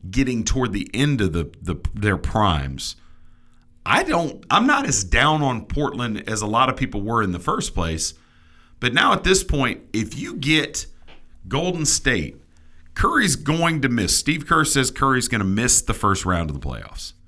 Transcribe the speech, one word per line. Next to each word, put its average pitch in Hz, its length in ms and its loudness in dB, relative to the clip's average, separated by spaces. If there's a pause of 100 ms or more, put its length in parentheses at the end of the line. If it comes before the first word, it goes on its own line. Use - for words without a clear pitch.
(120)
getting 123 320 0
toward 123 300 0
the 104 200 -4
end 135 280 2
of 90 120 2
the, 82 160 -2 (100)
the, 90 160 -4 (200)
their 101 220 2
primes. 73 800 0 (880)
I - 200 2
don't, 170 480 -2
I'm 214 160 4
not 277 180 2
as 104 180 0
down 135 380 4
on 127 240 0
Portland 120 640 -2
as 110 140 -2
a 104 40 -4
lot 120 220 4
of 127 80 -4
people 104 240 -2
were 110 220 0
in 92 80 0
the 87 80 -4
first - 340 -2
place, 82 400 -2 (680)
but 123 140 -2
now 262 200 4
at - 100 -2
this 185 200 4
point, 131 380 0 (100)
if 107 240 -4
you - 200 -10
get 147 500 -2 (640)
Golden 160 380 -2
State, 107 540 0 (560)
Curry's 226 400 2
going 160 460 0
to 135 80 2
miss. 113 260 2
Steve 151 300 0
Kerr 156 200 4
says 131 260 2
Curry's 131 360 2
gonna 107 160 0
miss 104 380 2
the - 140 -2
first 98 300 2
round 85 260 0
of 71 80 -6
the 64 60 -10
playoffs. - 480 -8 (140)